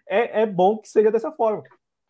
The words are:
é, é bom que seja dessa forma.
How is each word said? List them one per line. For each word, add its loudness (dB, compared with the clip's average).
é, 0
é 2
bom 0
que -20
seja 2
dessa -2
forma. -2